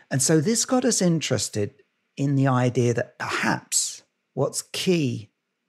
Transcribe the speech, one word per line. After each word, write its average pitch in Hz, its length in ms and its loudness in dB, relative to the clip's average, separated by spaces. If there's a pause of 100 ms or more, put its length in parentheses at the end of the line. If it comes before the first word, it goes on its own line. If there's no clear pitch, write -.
And 135 140 -2
so 160 180 4
this 220 240 0
got 254 200 0
us 226 180 2
interested 123 720 0 (420)
in 139 200 0
the 135 100 4
idea 123 480 2
that - 240 -6
perhaps - 840 -4 (300)
what's - 280 -4
key, 131 680 -2 (380)